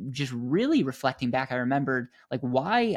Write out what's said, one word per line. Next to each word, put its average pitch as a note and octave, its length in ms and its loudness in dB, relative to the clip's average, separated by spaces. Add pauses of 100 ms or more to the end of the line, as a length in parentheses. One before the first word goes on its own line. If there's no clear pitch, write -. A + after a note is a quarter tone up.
(100)
just C3 220 -4
really F3 500 2
reflecting C3 480 -2
back, C3 220 0
I B2+ 40 -2
remembered, B2+ 520 0 (220)
like, B2+ 100 -4
why F3 560 0